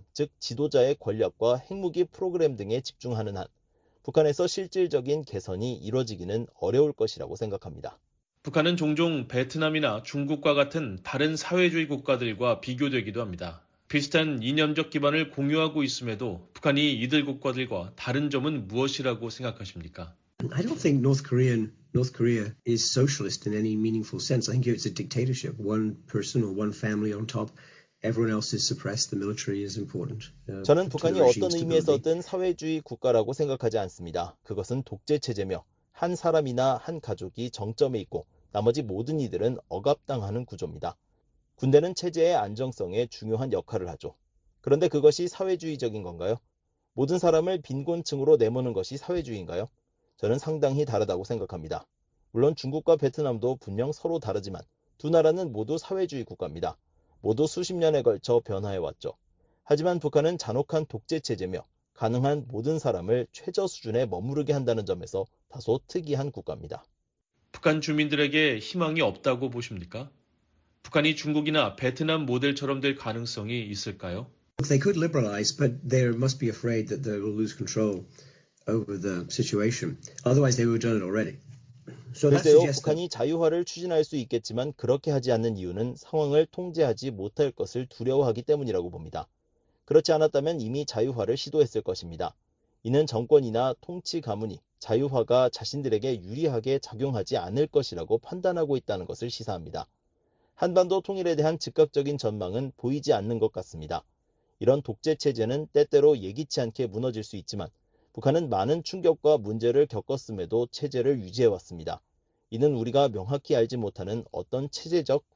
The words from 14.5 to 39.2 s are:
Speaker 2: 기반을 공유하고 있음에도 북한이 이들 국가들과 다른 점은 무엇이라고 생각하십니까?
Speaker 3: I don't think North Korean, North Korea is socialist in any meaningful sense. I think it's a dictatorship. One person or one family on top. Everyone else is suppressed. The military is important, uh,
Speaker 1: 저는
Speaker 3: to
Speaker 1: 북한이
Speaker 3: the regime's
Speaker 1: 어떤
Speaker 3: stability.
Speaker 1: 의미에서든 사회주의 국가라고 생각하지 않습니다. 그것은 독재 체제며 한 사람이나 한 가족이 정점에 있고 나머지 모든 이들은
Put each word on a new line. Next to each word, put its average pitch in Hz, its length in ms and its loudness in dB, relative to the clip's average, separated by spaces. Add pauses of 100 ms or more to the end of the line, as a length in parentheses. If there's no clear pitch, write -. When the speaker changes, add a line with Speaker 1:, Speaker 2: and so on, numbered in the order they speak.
Speaker 2:
기반을 147 400 2
공유하고 151 500 0
있음에도 113 720 -6
북한이 143 480 2
이들 139 240 2
국가들과 123 680 -4
다른 139 340 -2
점은 135 380 -2
무엇이라고 120 640 -2
생각하십니까? 87 840 -10 (360)
Speaker 3:
I 139 100 0
don't 247 180 -2
think 143 200 4
North 135 280 2
Korean, 123 460 2 (220)
North 127 200 0
Korea 113 380 0 (140)
is 117 200 0
socialist 127 600 0
in 107 80 0
any 107 160 0
meaningful 110 480 -2
sense. 120 300 0
I 127 100 2
think 120 80 0
it's 113 160 0
a 98 80 -4
dictatorship. - 680 -4
One 107 460 -2
person 110 380 -2
or 98 120 -2
one 104 180 -2
family 107 380 -2
on 107 140 -6
top. 110 260 -6 (520)
Everyone 113 300 0
else 107 220 -2
is 98 100 -2
suppressed. - 460 -4
The 101 80 -4
military 101 420 -4
is 101 160 -8
important, - 540 -8 (180)
uh, 98 140 -8
Speaker 1:
저는 160 260 4
Speaker 3:
to 151 80 -4
Speaker 1:
북한이 165 220 2
Speaker 3:
the - 20 6
regime's 127 160 8
Speaker 1:
어떤 180 140 0
Speaker 3:
stability. 165 100 0
Speaker 1:
의미에서든 165 600 2
사회주의 165 580 -2
국가라고 120 520 2
생각하지 131 440 -2
않습니다. 87 640 -6
그것은 110 400 -4
독재 143 380 -2
체제며 98 440 -4 (280)
한 175 240 -2
사람이나 135 640 2
한 160 220 -10
가족이 113 520 -8
정점에 113 480 0
있고 - 260 -8 (260)
나머지 113 300 2
모든 120 380 -4
이들은 110 400 -2 (100)